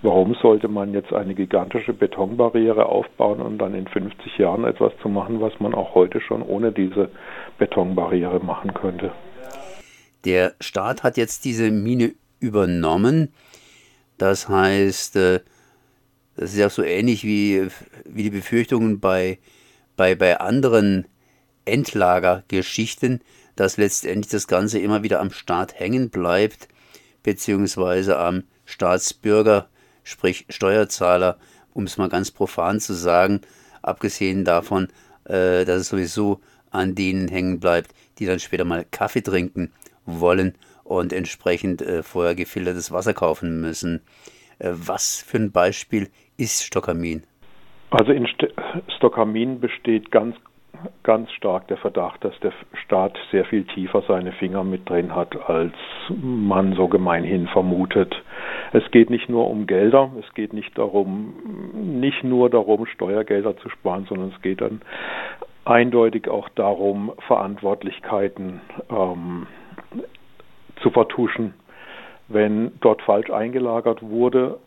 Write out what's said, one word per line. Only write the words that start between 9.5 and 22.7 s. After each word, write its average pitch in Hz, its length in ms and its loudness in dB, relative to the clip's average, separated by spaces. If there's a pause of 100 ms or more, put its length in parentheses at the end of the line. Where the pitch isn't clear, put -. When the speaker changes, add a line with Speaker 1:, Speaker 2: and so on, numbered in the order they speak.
Speaker 2:
Der 90 340 4
Staat 101 440 -4
hat 123 120 2
jetzt - 300 -2
diese 113 260 2
Mine 113 400 0 (300)
übernommen. 101 920 2 (840)
Das 95 320 0
heißt, 98 680 2
äh, 92 240 4 (960)
das 92 180 -8
ist 104 60 -2
ja 101 100 6
so - 140 -2
ähnlich 104 400 0
wie, 104 460 2 (360)
wie 104 180 -8
die 104 80 -2
Befürchtungen 113 680 0
bei, 92 400 0 (560)
bei, 92 180 4
bei 90 260 4
anderen 104 680 4 (600)
Endlagergeschichten, 98 1600 0 (340)